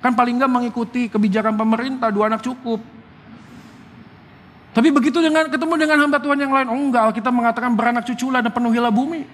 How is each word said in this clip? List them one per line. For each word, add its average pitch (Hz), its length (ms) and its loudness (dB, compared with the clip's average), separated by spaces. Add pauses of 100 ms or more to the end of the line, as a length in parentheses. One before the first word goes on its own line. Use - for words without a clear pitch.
Kan 247 160 0
paling 240 240 2
nggak 262 80 2
mengikuti 240 640 -2
kebijakan 214 400 2
pemerintah, 226 560 0
dua 214 240 0
anak 220 80 -4
cukup." 233 400 -6 (1900)
Tapi 233 160 4
begitu 285 320 2
dengan, 320 320 2
ketemu 320 240 -2
dengan 302 240 2
hamba 294 160 2
Tuhan 285 240 0
yang 277 80 -2
lain, 269 240 2
"Oh 254 80 -4
enggak, 240 400 2
kita 214 80 -2
mengatakan 240 480 0
beranak 233 320 0
cuculah 254 320 -2
dan 233 80 0
penuhilah 240 400 0
bumi." 269 460 -2